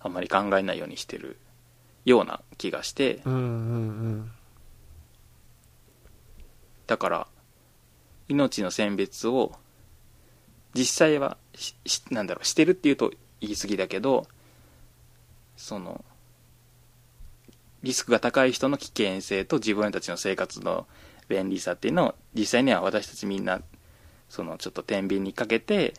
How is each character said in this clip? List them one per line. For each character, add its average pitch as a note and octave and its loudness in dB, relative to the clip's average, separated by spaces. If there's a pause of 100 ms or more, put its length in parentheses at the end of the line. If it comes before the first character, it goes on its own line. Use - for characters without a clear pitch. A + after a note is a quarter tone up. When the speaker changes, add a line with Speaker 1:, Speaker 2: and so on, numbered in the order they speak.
Speaker 1:
あ - -8
ん F2+ -6
ま F2 -4
り F2 -6
考 G2 4 (200)
え F#2+ 4
な F#2 -2
い E2+ -6
よ E2+ -6
う D2 -12
に C#2+ -12
し - -10
て - -10
る - -14 (680)
よ A#2+ 8
う - 0
な - -8 (180)
気 - -4
が - -6
し - -8
て、 C3 0
Speaker 2:
う C3 -2
ん - 0
う C3 0
ん B2+ 0
う B2+ -2
ん。 A2+ -4 (2500)
Speaker 1:
だ A2+ 2
か F#2+ 0
ら、 E2 -2 (1000)
命 C#3 2
の F2+ -2
選 G#2 0
別 G2 -2
を、 B2 2 (1200)
実 B2+ 0
際 D#3 6
は - -2 (180)
し-、 - -12 (100)
し-、 - -2 (120)
な G#2+ 0
ん F#2+ -2
だ F2 -4
ろ - -10
う、 - -2
し - 0
て D#3 8
る F3 6
っ - 6
て - 2
い C#3 6
う C3 4
と - 2 (280)
言 G#2 -6
い G#2 -4
過 - -6
ぎ G2+ 0
だ F#2 0
け F#2+ -4
ど、 B2 2 (1300)
そ - -10
の、 F2 -10 (1800)
リ B2+ -2
ス - -2
ク A#2+ 4
が A2+ 6
高 C3 4
い B2+ 4
人 C3 0
の C#3+ 0
危 - -10
険 G2 0
性 G2 -2
と D#3 0
自 A2 0
分 G#2 0
た F#2+ -4
ち - -10
の F2 -4
生 F#2+ -2
活 F#2+ -6
の F2 -2 (420)
便 F#2+ 0
利 F#2+ -2
さ F2+ -4
っ - -2
て - -2
い - 2
う D3+ 0
の E3+ 4
を、 - -4 (200)
実 G#2+ 0
際 B2 2
に B2+ 4
は F2+ 2
私 G2 0
た - -16
ち G2+ -8
み G2 -2
ん G2+ -6
な、 F#2 -2 (680)
そ - -8
の、 E2 -10
ち - -8
ょ - -8
っ - -20
と - -10
天 G2+ -2
秤 G2 0
に G2 -4
か A2+ -4
け A2+ 2
て F#3 0